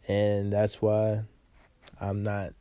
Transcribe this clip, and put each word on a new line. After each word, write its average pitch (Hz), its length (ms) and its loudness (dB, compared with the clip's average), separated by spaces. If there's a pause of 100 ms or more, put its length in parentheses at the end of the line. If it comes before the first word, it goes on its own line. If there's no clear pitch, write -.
And 101 460 2
that's 104 300 0
why 107 400 2 (760)
I'm 98 240 -4
not 101 380 -4